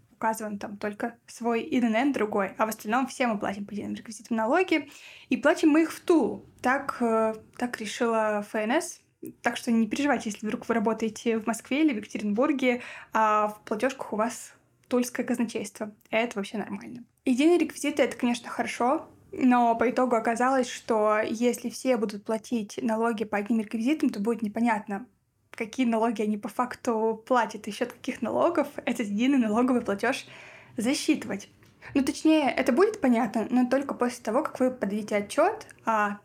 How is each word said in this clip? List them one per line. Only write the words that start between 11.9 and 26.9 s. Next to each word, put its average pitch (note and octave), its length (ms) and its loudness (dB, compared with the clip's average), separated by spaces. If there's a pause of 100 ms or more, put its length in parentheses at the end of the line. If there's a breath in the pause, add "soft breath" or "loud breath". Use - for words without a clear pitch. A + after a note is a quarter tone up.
в G#3 40 -4
Екатеринбурге, B3 840 0 (320 loud breath)
а G#3+ 360 2
в G#3 140 -12
платёжках A#3 480 -4
у A3 40 -6
вас - 400 -4 (320)
тульское B3 360 -2
казначейство. A3 680 -4 (160)
Это A3+ 300 -2
вообще G3 180 -6
нормально. G3+ 460 -10 (200)
Единые D4 360 6
реквизиты — D4 420 -2
это, B3 160 0
конечно, A#3+ 320 -2
хорошо, A#3+ 580 -2 (240)
но A#3+ 440 4
по A#3 120 2
итогу B3+ 280 2
оказалось, A#3+ 520 2
что G#3+ 520 2
если A#3 500 0
все B3+ 260 0
будут G#3+ 300 -4
платить A3 560 -4
налоги A3+ 420 0
по G#3 140 -2
одним G#3+ 220 0
реквизитам, A#3+ 500 0
то A3+ 100 -6
будет A3+ 220 0
непонятно, G#3 640 -2 (460)
какие A#3 360 -2
налоги A3+ 340 2
они G#3+ 160 0
по G#3+ 120 -8
факту A3+ 760 -2